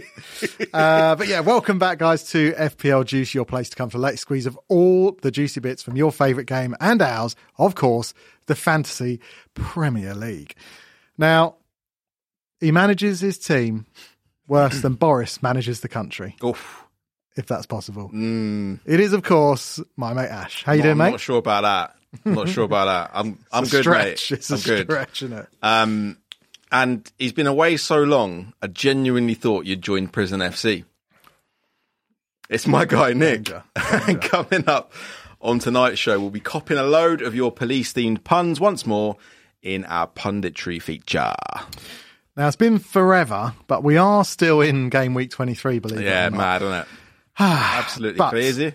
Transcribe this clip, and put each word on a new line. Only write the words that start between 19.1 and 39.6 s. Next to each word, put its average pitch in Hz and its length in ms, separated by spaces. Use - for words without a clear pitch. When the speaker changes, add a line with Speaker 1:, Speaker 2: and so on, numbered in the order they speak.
Speaker 2:
of 196 120
course, 147 580
my 120 160
mate 131 160
Ash. 95 340
How 143 100
you 151 60
Speaker 1:
Not, 147 40
Speaker 2:
doing, 156 80
Speaker 1:
I'm 151 80
Speaker 2:
mate? 180 120
Speaker 1:
not 117 100
sure 127 160
about 107 240
that. 98 340
I'm 208 80
not 110 160
sure 151 140
about 101 220
that. 90 280
I'm, 104 160
Speaker 2:
<laughs> 98 100
It's - 140
Speaker 1:
I'm 123 100
Speaker 2:
a 127 40
Speaker 1:
good, 135 160
Speaker 2:
stretch. 107 480
Speaker 1:
mate. 139 60
Speaker 2:
It's - 140
a 143 40
Speaker 1:
I'm 104 60
good. 104 260
Speaker 2:
stretch, 139 360
isn't 120 140
it? 101 100
Speaker 1:
Um, 107 560
and 123 480
he's 127 140
been 156 140
away 160 300
so 151 260
long, 107 580
I 101 60
genuinely 127 640
thought 104 320
you'd 95 160
join 95 260
Prison 98 340
F 90 140
C. 104 300
It's - 180
my - 180
guy, 127 280
Nick. 127 300
Speaker 2:
Danger. 90 260
Speaker 1:
<laughs> - 60
And - 300
Speaker 2:
Danger. 196 140
Speaker 1:
coming 175 400
up - 240
on 120 180
tonight's 123 400
show, 104 200
we'll 101 100
be 104 100
copping - 380
a 135 60
load 160 380
of 117 140
your 123 160
police-themed 120 720
puns 170 380
once 196 240
more 104 320